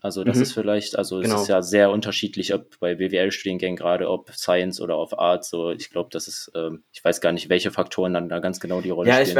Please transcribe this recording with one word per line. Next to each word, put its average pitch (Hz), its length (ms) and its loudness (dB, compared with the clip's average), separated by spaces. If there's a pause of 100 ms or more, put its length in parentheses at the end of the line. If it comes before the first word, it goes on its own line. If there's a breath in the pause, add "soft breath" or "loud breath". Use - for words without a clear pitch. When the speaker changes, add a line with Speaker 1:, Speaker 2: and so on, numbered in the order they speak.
Speaker 1:
Also 95 220 -6
das 117 140 2
Speaker 2:
Mhm. 127 60 6
Speaker 1:
ist 131 100 0
vielleicht, 104 440 -2
also 95 220 -2
es 92 80 -2
Speaker 2:
Genau. 107 160 2
Speaker 1:
ist 98 60 -2
ja 95 140 4
sehr 101 280 6
unterschiedlich, 101 640 -2
ob - 240 -8
bei 90 160 0
B-W-L-Studiengängen 92 840 0
gerade, 87 320 0
ob 92 220 -2
Science 90 500 0
oder 82 140 -4
auf 80 240 -4
Art. 87 260 2
So, 85 280 -4
ich - 180 -10
glaub, 85 200 -6
das - 180 -8
ist, - 260 -12
ähm, 82 380 -8
ich - 100 -20
weiß 85 180 2
gar 85 120 2
nicht, 82 160 -6
welche 90 240 2
Faktoren 92 420 -2
dann 85 140 -2
da 85 100 -4
ganz 90 220 -4
genau 90 200 -4
die 90 100 -4
Rolle 87 180 0
Speaker 2:
Ja, 127 80 6
ich 135 120 4
Speaker 1:
spielen. 87 120 0